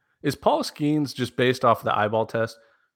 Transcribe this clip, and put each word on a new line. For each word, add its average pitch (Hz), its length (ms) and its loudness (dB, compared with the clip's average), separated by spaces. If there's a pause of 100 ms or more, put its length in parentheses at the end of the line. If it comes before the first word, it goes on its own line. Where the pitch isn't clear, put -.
(220)
Is 139 120 -2
Paul 277 300 0
Skeens 151 500 -2
just 120 220 -6
based 127 280 0
off 117 200 4
the - 120 0
eyeball 107 300 0
test? 113 320 -4 (380)